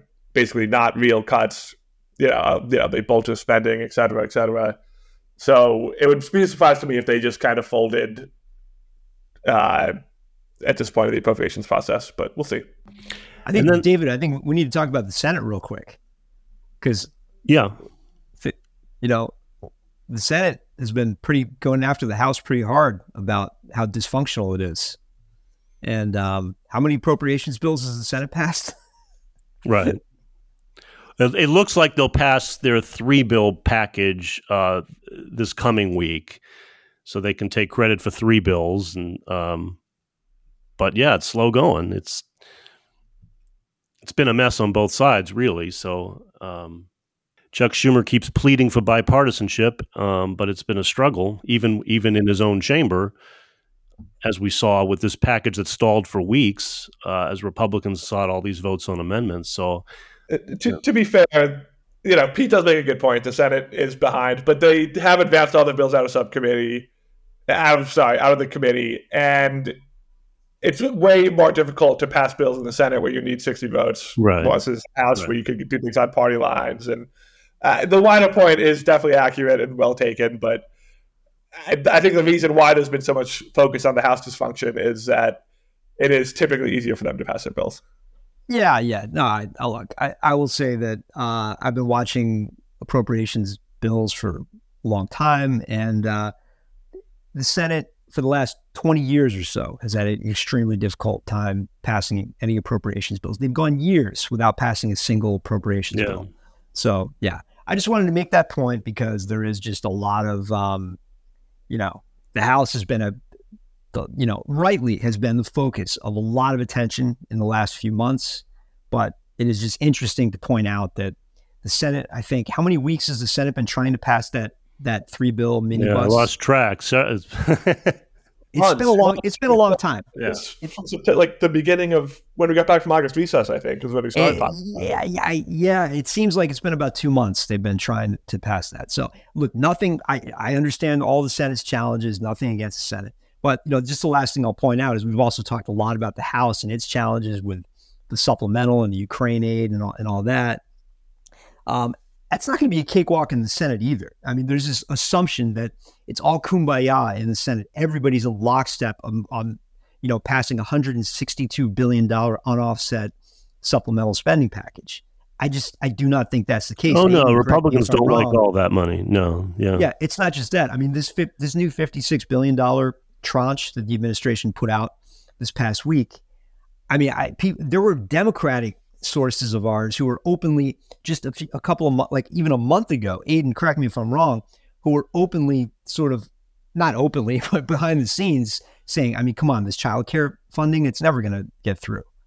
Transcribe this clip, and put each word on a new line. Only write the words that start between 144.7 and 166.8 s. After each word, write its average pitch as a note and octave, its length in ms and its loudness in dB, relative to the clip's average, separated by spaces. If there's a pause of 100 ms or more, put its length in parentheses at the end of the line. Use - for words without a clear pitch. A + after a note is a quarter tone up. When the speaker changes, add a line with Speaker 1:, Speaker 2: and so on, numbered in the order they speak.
Speaker 2:
out C3 140 0
is G#2+ 100 -4
we've A2+ 140 -2
also A#2+ 240 0
talked A#2 240 -6
a G#2+ 60 -6
lot G#2+ 240 -2
about A2 180 -6
the - 80 -10
House A#2+ 400 -2
and G#2+ 80 -6
its A#2 160 -8
challenges A2+ 560 -4
with F#2 200 -6 (440)
the A2 100 -8
supplemental A#2+ 640 0
and G2+ 100 -2
the F#2+ 40 -4
Ukraine A#2 460 -2
aid A2+ 280 -2
and G#2 120 -4
all, G2+ 160 -6
and A2 80 -6
all G2+ 160 -4
that. A#2+ 380 -2 (1080)
Um, A#2+ 260 -2 (380)
that's - 140 -4
not C4+ 140 -2
gonna C#4+ 100 2
be E3 100 0
a D3 40 -2
cakewalk E3 480 0
in B2 100 0
the A2+ 60 -2
Senate B2 340 -2
either. A#2 300 -4 (140)
I B2 80 -4
mean, C3 140 -2
there's C#3 200 0
this C3+ 220 -6
assumption C#3+ 640 0
that A2+ 180 -6 (360)
it's - 120 -12
all D#3 220 0
kumbaya C3 760 0
in A2+ 120 -4
the A2 60 -2
Senate. A2 380 -4
Everybody's C#3 520 0
in A2+ 120 -4
lockstep A#2+ 680 -2
on, A2 260 -4
on, A2+ 280 -8 (420)
you B2+ 80 -4
know, A2+ 100 0
passing B2+ 400 -2
a A2 40 -4
hundred C3+ 320 0
and A2+ 120 -2
sixty-two - 600 -4
billion A#2+ 360 2
dollar A2+ 400 0
unoffset A#2 640 -2 (500)
supplemental A2+ 520 0
spending D3+ 360 2
package. - 560 -16 (340)
I C3+ 80 -2
just, C#3 340 -6
I C#3 60 -2
do C3 220 0
not C3+ 200 0
think A#2 180 -2
that's A2 200 -2
the G#2+ 80 -10
case. E3 220 2